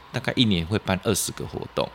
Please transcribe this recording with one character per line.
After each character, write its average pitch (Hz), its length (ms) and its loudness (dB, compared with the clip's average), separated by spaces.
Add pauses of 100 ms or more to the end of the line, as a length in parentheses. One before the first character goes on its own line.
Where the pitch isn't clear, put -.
(120)
大 131 80 -4
概 - 160 -4
一 127 80 6
年 90 220 4
会 101 140 0
办 95 220 0
二 107 140 2
十 - 160 -2
个 - 140 -8
活 - 280 -8
动， - 220 -2